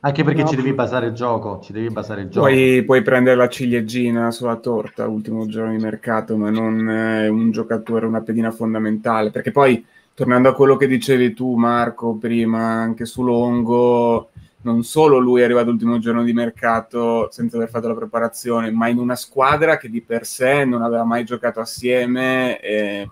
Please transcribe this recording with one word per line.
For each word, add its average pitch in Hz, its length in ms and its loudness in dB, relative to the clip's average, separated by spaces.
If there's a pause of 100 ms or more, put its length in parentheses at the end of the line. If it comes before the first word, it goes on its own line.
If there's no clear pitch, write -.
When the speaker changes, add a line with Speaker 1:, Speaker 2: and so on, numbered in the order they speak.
Speaker 1:
Anche 143 220 0
perché 147 180 2
Speaker 2:
No, 156 60 2
Speaker 1:
ci 135 80 0
devi 131 120 0
Speaker 2:
sì. 135 60 0
Speaker 1:
basare 120 340 -2
il 113 40 -4
gioco, 110 480 -4
ci - 140 -18
devi 113 160 -6
basare 107 320 -8
il 92 80 -10
gioco. - 160 2
Speaker 3:
Puoi, 131 380 4
puoi 127 180 4
prendere 127 340 4
la 123 140 2
ciliegina 120 800 -2
sulla 117 260 -4
torta 110 480 -6
l'ultimo 110 400 -6
giorno 113 280 -4
di 110 40 -4
mercato, 110 640 -4
ma 104 100 0
non, 110 400 -2
eh, 110 400 0
un 113 220 2
giocatore, 113 560 -2
una 113 160 -2
pedina 113 280 -2
fondamentale, 110 800 -2
perché - 200 -6
poi, 131 340 4 (300)
tornando 123 340 4
a 127 60 4
quello 135 220 6
che 135 100 2
dicevi 123 480 2
tu, 127 200 -4
Marco, 117 600 0
prima, 113 460 -2
anche 113 440 -2
su 127 180 -8
Longo, 120 1080 2 (320)
non 117 220 0
solo 151 340 4
lui 123 240 4
è - 20 8
arrivato 120 240 2
l'ultimo 117 300 0
giorno 117 240 -2
di 120 120 0
mercato 117 960 -2
senza 117 260 -6
aver 113 120 -2
fatto 117 200 -6
la 113 60 -2
preparazione, 117 760 -4
ma 113 180 0
in 120 100 0
una 123 180 -2
squadra 147 600 2
che 123 140 -12
di 117 100 -6
per 117 240 -6
sé 139 400 0
non 123 160 0
aveva 117 240 0
mai 117 200 -2
giocato 117 360 -6
assieme, 127 1000 -2
eh, 101 520 -4